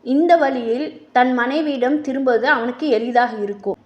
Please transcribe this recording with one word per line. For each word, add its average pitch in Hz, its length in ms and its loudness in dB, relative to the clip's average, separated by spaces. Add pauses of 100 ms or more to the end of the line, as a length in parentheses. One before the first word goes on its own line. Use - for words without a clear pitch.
இந்த 330 340 2
வழியில் 262 720 -2
தன் 254 220 2
மனைவியிடம் 277 680 0
திரும்புவது 254 460 0
அவனுக்கு 247 400 -2
எளிதாக 233 500 0
இருக்கும். 202 480 -6